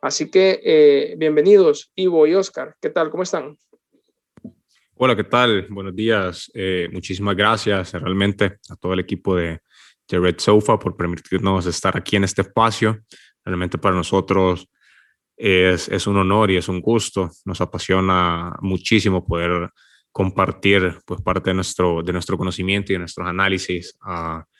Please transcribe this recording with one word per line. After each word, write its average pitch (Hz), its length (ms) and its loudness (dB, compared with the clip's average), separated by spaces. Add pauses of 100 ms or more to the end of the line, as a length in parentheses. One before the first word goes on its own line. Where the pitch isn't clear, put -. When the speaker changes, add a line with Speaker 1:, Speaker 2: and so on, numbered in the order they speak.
Speaker 1:
Así - 280 -6
que, 190 340 4
eh, 147 540 4
bienvenidos, 156 760 4
Ivo 170 320 2
y 160 80 2
Oscar. 156 460 -4
¿Qué - 80 -6
tal? 160 220 -2
¿Cómo 156 120 -6
están? 156 360 -8 (1400)
Speaker 2:
Hola, 127 200 2
¿qué 104 100 -2
tal? 113 440 2
Buenos 98 260 -10
días. 101 600 -2
Eh, 92 360 -4
muchísimas 92 460 -4
gracias 104 560 0
realmente 98 640 0 (140)
a 92 60 -18
todo 92 180 -4
el 90 60 -2
equipo 92 360 -4
de, 82 240 -4 (480)
de 90 100 0
Red 90 200 2
Sofa 107 400 4
por - 180 -6
permitirnos 90 680 -2
estar 90 300 -2
aquí - 200 -2
en 98 80 4
este - 180 -2
espacio. 110 560 0 (460)
Realmente 90 320 -4
para 92 180 0
nosotros 92 760 0 (680)
es, 92 540 2
es 101 160 -2
un 101 100 0
honor 98 340 2
y 95 60 2
es 87 120 -4
un 92 120 -4
gusto. 104 480 -2 (160)
Nos 98 160 -6
apasiona 90 1000 0
muchísimo 95 640 0
poder 87 420 -2 (440)
compartir, 95 920 0
pues, - 160 -10
parte 95 300 -2
de 92 40 2
nuestro, 90 480 0
de 90 120 -4
nuestro 90 240 -4
conocimiento 92 520 -4
y 98 40 0
de 87 60 -4
nuestros 87 260 -10
análisis 92 720 -4
a, 82 460 -10 (140)